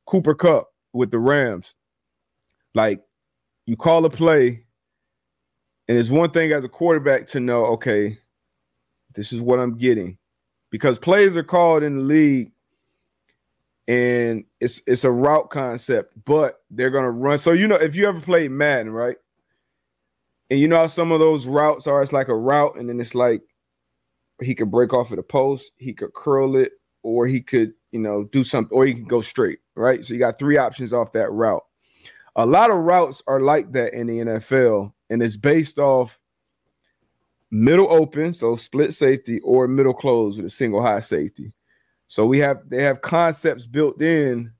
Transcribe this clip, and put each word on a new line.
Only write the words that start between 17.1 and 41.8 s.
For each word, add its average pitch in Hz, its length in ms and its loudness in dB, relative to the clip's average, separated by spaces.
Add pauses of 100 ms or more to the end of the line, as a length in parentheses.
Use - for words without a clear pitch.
run. 135 280 -2
So, 170 140 2
you 180 140 2
know, 214 100 2
if 156 200 0
you 202 100 0
ever 185 140 -4
played 165 300 0
Madden, 131 420 -2
right? 120 240 -4 (1300)
And 139 100 0
you 151 80 4
know 165 80 2
how 165 120 4
some 165 220 -4
of 160 100 2
those 156 260 2
routes 147 400 0
are, 143 160 2
it's 139 100 -4
like 135 160 -2
a 120 80 0
route, 135 400 0
and 120 120 -10
then 120 120 -8
it's 117 140 -10
like 123 280 0 (960)
he 127 140 -6
could 107 160 -4
break 120 240 2
off 120 180 -2
at 95 60 -8
a 90 40 -8
post, 135 540 -4
he 127 160 -14
could - 220 -14
curl 135 420 0
it, 131 160 2 (300)
or 117 240 -2
he 127 160 -4
could, 113 320 -2 (180)
you 117 60 -8
know, 104 260 -4
do 131 180 -2
something, 120 320 -4
or 131 120 4
he 131 80 -2
could 117 120 -14
go 120 140 0
straight, 107 380 -4 (160)
right? 127 280 0
So 127 120 -12
you 120 40 -6
got 117 200 -2
three 147 180 2
options 123 380 -2
off 120 180 -2
that 110 180 -2
route. 107 320 0 (720)
A 113 100 2
lot 185 240 6
of 196 80 2
routes 170 480 0
are 135 140 0
like 139 320 0
that 120 200 -2
in 117 140 -8
the 117 120 -6
N 117 100 -6
F 110 220 -6
L, 110 440 2 (160)
and 117 120 0
it's 110 140 -2
based 143 420 0
off 131 400 0 (1300)
middle 147 420 4
open, 160 400 2
so 117 240 -2
split - 380 -2
safety, 131 460 0
or 127 280 2
middle 131 240 2
close 117 440 -2
with 98 100 -10
a 98 40 -12
single 110 300 -2
high 110 200 0
safety. 78 520 -8 (540)